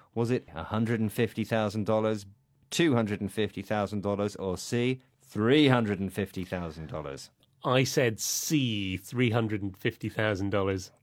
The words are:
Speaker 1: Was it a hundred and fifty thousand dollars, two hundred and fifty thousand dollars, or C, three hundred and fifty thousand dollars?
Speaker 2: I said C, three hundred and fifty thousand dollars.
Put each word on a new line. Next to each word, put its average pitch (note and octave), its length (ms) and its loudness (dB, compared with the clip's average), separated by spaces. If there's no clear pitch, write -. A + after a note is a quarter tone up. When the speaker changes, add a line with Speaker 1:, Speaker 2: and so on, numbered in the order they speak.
Speaker 1:
Was A#2 160 0
it - 220 -2
a E2 100 -8
hundred A2+ 360 0
and G#2+ 120 0
fifty A2+ 320 0
thousand G#2+ 420 0
dollars, A2 400 0
two E3 260 4
hundred G#2+ 260 0
and G2 100 -4
fifty G2+ 300 -4
thousand G#2 400 -2
dollars, G2+ 340 -2
or F2+ 220 -4
C, B2 440 -2
three C3 440 4
hundred A2+ 320 4
and F#2+ 140 -4
fifty F#2+ 320 -4
thousand E2 440 -8
dollars? D2 400 -10
Speaker 2:
I C3 180 4
said B2 360 2
C, G#2+ 760 -2
three B2 340 0
hundred A2 320 0
and G2 140 -6
fifty A2+ 320 -4
thousand G2+ 420 0
dollars. F#2+ 400 0